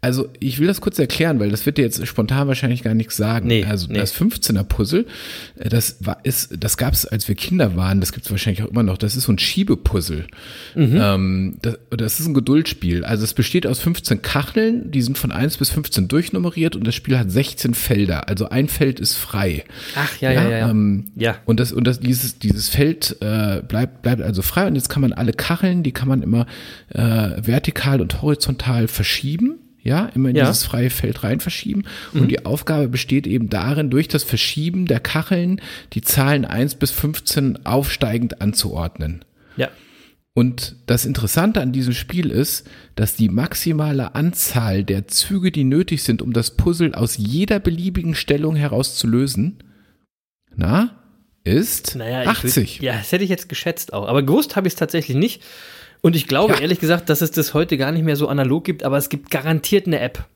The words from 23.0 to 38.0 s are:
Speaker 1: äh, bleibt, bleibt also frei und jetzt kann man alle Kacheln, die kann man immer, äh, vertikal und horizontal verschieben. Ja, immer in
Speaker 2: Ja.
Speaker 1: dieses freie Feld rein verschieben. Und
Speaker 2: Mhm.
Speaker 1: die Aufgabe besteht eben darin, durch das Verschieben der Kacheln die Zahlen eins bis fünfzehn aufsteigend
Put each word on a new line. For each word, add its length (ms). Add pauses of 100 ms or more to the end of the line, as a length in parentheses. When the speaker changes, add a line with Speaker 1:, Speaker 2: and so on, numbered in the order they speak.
Speaker 1:
äh, 460
bleibt, 360
bleibt 200
also 200
frei 260
und 80
jetzt 140
kann 120
man 100
alle 200
Kacheln, 500
die 80
kann 160
man 160
immer, 240 (440)
äh, 100 (440)
vertikal 560
und 220
horizontal 640
verschieben. 720 (220)
Ja, 340
immer 140
in 80
Speaker 2:
Ja. 80
Speaker 1:
dieses 200
freie 260
Feld 320
rein 180
verschieben. 440 (280)
Und 100
Speaker 2:
Mhm. 60
Speaker 1:
die 160
Aufgabe 440
besteht 380
eben 220
darin, 420
durch 180
das 140
Verschieben 640
der 140
Kacheln 600 (320)
die 80
Zahlen 420
eins 300
bis 160
fünfzehn 760
aufsteigend 800